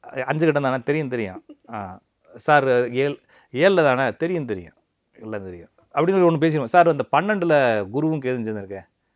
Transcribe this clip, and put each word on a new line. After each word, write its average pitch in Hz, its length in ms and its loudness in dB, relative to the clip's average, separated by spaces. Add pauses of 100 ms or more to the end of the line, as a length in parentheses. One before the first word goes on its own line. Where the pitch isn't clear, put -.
அ-, 131 200 -10
அஞ்சு 151 200 0
கட்டம் 147 180 2
தானே? 131 200 -2
தெரியும், 147 260 -2
தெரியும்." 107 360 -6 (280)
ஆ. 98 260 -12 (360)
"சார், 127 580 2
ஏழு, 143 260 -2 (340)
ஏழுல 175 300 4
தானே?" 131 300 2
"தெரியும், 165 320 -4
தெரியும். 95 300 -8 (460)
எல்லாம் 110 240 -10
தெரியும்." 87 240 -16 (260)
அப்படின்னு 175 380 4
ஒண்ணு 151 100 0
பேசிடுவோம். 156 220 0
"சார், 170 240 4
அந்த 143 160 -2 (120)
பன்னெண்டுல 151 680 2 (140)
குருவும் 156 200 -2
கேதுவும் 127 280 -4
சேர்ந்திருக்கே, 98 400 -10 (300)